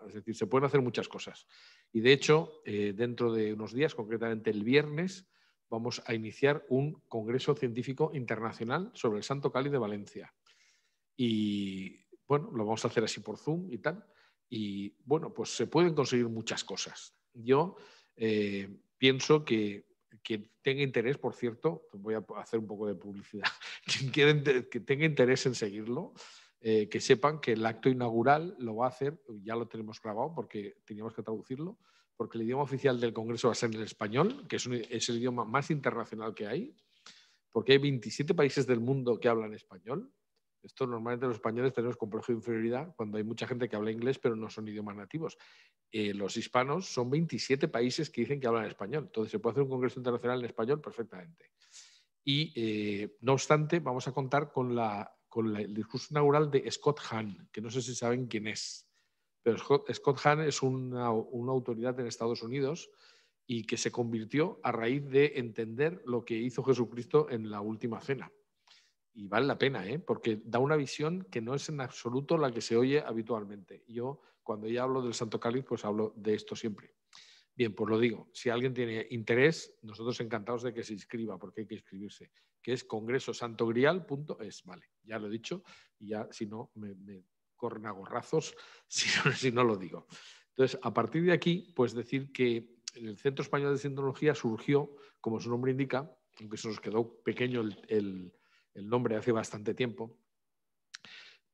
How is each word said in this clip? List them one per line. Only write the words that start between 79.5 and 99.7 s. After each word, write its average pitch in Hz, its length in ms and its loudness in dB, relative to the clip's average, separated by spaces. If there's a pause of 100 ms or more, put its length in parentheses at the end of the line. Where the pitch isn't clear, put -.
nosotros 113 380 -6
encantados 113 420 -4
de 123 100 -4
que 110 100 -8
se 110 120 -10
inscriba, 104 440 -8
porque 101 240 -12
hay 101 40 -14
que 107 80 -12
inscribirse, 98 560 -14 (320)
que 117 100 -4
es 123 120 -4
congreso 117 500 -4
santo 117 320 -4
grial 139 400 2
punto 143 340 -8
es. - 240 -14
Vale, 90 220 -18 (160)
ya 110 160 -8
lo 107 100 -8
he - 20 -8
dicho, 113 320 -8 (360)
y 104 100 -14
ya 107 220 -6
si - 160 -8
no, 110 280 -12
me, 104 200 -12
me 95 300 -18 (300)
corren 110 320 -8
a 110 40 -6
gorrazos - 640 -4 (160)
<laughs> - 160 -20
si - 200 0 (100)
no, - 140 2
si 131 200 0
no 123 120 4
lo 110 120 4
digo. 92 300 -10 (420)
Entonces, 131 340 2
a 117 100 -2
partir 117 320 2
de 180 80 6
aquí, 170 420 2
pues 117 180 4
decir 135 400 -4
que 117 480 0 (140)
el 110 240 -10
Centro 139 240 -2
Español 143 300 0
de 135 60 0
Sintología 139 560 0
surgió, 139 640 0 (240)
como 110 200 -2
su 117 100 -6
nombre 123 200 0
indica, 131 440 -2 (260)
aunque 107 160 -10
se 117 120 -8
nos 107 120 -6
quedó 113 420 -2
pequeño 123 380 0
el, 107 180 -4 (100)
el, 95 440 -2 (420)
el 101 140 -12
nombre 120 280 0
hace 107 160 2
bastante 110 420 -2